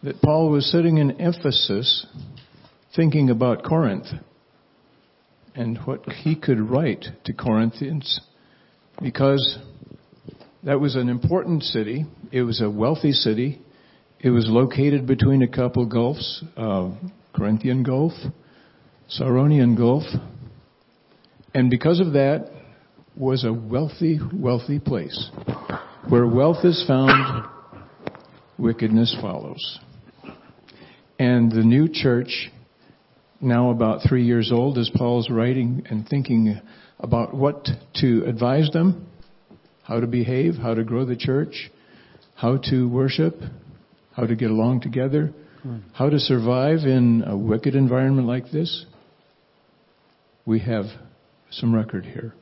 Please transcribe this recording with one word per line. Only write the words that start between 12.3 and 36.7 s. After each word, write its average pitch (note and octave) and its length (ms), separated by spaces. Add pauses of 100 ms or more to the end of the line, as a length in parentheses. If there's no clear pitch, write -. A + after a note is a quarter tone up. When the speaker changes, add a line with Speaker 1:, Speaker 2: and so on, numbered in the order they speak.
Speaker 1:
It B2+ 120
was A#2 180
a G#2+ 100
wealthy C3 400
city. B2+ 500 (600)
It B2+ 100
was A#2 160
located C3+ 600
between C3+ 340
a A#2+ 60
couple B2 360
gulfs, A#2+ 600 (120)
uh, G2 360 (420)
Corinthian A2 480
Gulf, C3+ 300 (1000)
Saronian C3 680
Gulf, B2 280 (1500)
and B2+ 180
because D#3 280
of F3 140
that C#3 400 (640)
was C3 260
a A2+ 100
wealthy, C#3+ 680 (120)
wealthy B2+ 460
place F#2+ 520 (800)
where A#2+ 180
wealth C#3 380
is F3 220
found, C3+ 600 (1120)
wickedness A2+ 640
follows. E2 560 (1400)
And B2 320
the A2+ 120
new C3 280
church, B2+ 600 (880)
now B2 300
about A2+ 360
three B2+ 180
years A#2 280
old, B2 240
as A#2 180
Paul's A#2+ 360
writing B2 580
and A2 180
thinking A2+ 540 (400)